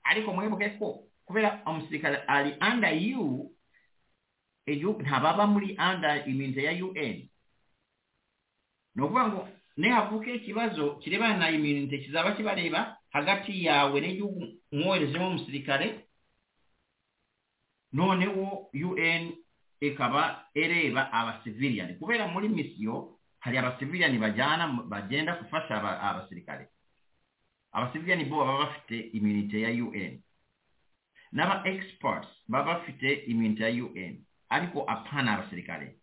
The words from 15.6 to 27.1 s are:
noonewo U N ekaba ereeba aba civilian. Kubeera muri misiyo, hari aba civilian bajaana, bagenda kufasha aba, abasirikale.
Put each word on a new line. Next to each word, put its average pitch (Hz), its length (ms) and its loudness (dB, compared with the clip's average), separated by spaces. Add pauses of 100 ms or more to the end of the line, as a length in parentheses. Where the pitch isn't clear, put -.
noonewo 190 840 2
U 160 240 -2
N 165 340 0 (480)
ekaba 139 640 0 (100)
ereeba 156 580 2
aba 113 320 -2
civilian. 107 540 -2
Kubeera 208 300 0
muri 196 200 -2
misiyo, 127 680 -4 (220)
hari 127 180 -2
aba 127 200 0
civilian 147 400 2
bajaana, 131 480 2 (220)
bagenda 135 480 -2
kufasha 113 420 -4
aba, 98 220 -4
abasirikale. 90 680 -8 (1040)